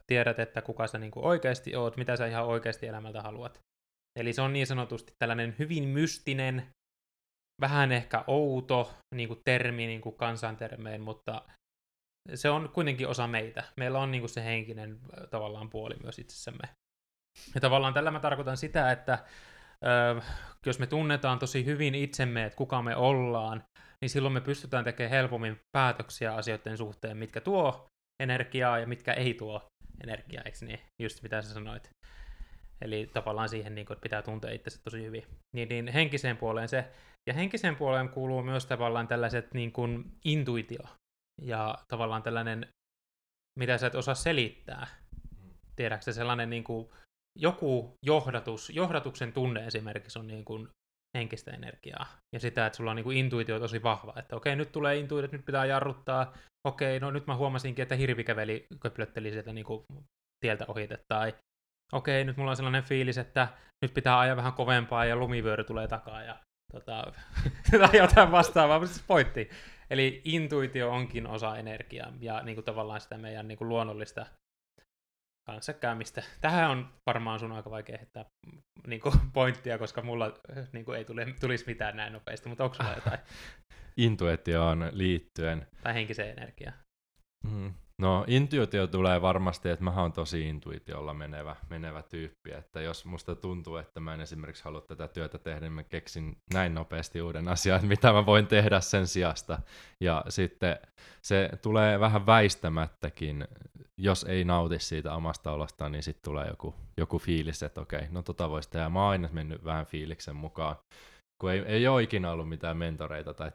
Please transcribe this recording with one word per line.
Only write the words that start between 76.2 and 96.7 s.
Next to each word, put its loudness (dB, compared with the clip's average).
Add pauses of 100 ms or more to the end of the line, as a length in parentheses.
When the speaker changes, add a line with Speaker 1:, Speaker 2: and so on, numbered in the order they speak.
Speaker 1:
Tähän 2
on -4 (180)
varmaan -2
sun -8
aika -12
vaikea -10
heittää, -16 (640)
niinku, -2 (120)
<laughs> -4
pointtia, 2
koska -6
mulla, -2 (400)
niinku, -10
ei -6
tule, -8 (140)
tulisi -2
mitään -6
näin -6
nopeasti, -12
mutta -4
onko -2
sulla -2
jotain? -2
Speaker 2:
<laughs> -16
Intuitioon 4
liittyen. 0 (160)
Speaker 1:
Tai -2
henkiseen -6
energiaan. -14 (720)
Speaker 2:
Mm. -6 (260)
No, 4
intuitio 4
tulee 4
varmasti, 2
että -2
mähän 2
on 0
tosi -4
intuitiolla -8
menevä, -10 (140)
menevä -8
tyyppi, -12
että -12
jos -6
musta -8
tuntuu, -6
että -12
mä -6
en -10
esimerkiksi -12
halua -10
tätä -12
työtä -8
tehdä, -8
niin -8
mä -8
keksin -8 (160)
näin 2